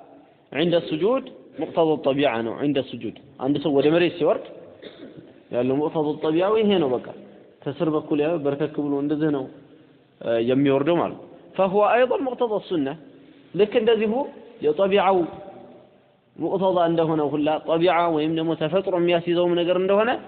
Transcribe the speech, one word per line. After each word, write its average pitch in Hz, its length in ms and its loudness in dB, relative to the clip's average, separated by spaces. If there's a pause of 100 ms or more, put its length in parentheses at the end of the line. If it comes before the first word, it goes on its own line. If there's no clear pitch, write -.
(520)
عند 165 220 0
السجود 180 500 0 (300)
مقتضى 160 380 0
الطبيعة 139 460 0
ነው። 113 160 -4
عند 139 240 -2
السجود 117 380 -6 (240)
አንድ 139 180 0
ሰው 151 140 -2
ወደ 139 160 4
መሬት 170 260 2
ሲወርድ 196 300 -2 (1080)
ያለው 123 260 0
مقتضى 151 340 -2
الطبيعة 160 460 0
ይሄ 214 200 2
ነው። 151 140 2
በቃ 117 160 -2 (520)
ከስር 160 320 -4
በኩል 151 300 -2
ያው 160 180 0
በርከክ 147 380 -4
ብሎ 147 220 -4
እንደዚህ 151 320 -2
ነው፣ 135 140 -2 (760)
እ፣ 113 100 -4 (120)
የሚወርደው 139 540 2
ማለት 95 200 -2
ነው። - 100 -18 (260)
فهو 190 360 2
أيضا 240 300 2
مقتضى 240 380 -2
السنة 147 360 -4 (640)
ልክ 208 220 2
እንደዚሁ 220 360 2 (500)
የጠቢዓው 190 540 2 (1200)
ሙቅተዳ 185 480 0
እንደሆነ 165 420 2
ሁላ 147 220 0 (140)
ጠቢዓ 165 320 2 (140)
ወይም 156 260 0
ደግሞ 160 220 -2
ተፈጥሮ 175 380 -2
የሚያስይዘውም 175 600 2
ነገር 175 220 2
እንደሆነ 202 340 2 (180)